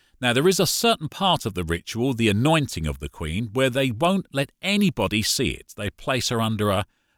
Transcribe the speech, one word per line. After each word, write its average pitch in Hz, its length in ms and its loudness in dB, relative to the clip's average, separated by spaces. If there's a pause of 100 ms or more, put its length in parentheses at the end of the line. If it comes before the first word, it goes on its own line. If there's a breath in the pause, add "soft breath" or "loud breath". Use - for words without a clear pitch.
(200)
Now, 123 120 2
there 139 160 4
is 190 120 4
a 175 60 4
certain 220 420 0
part 185 360 0
of 101 100 -4
the 90 100 -4
ritual, 113 500 -2
the 113 160 2
anointing 131 560 2
of 71 140 -4
the 73 100 -8
Queen, 90 420 -6
where 131 160 2
they 135 220 0
won't 170 420 0
let 139 200 -4 (100)
anybody 175 580 0
see - 300 0
it. - 260 -10
They 104 140 -8
place - 400 -4
her 117 100 0
under 110 300 0
a 98 160 0 (320)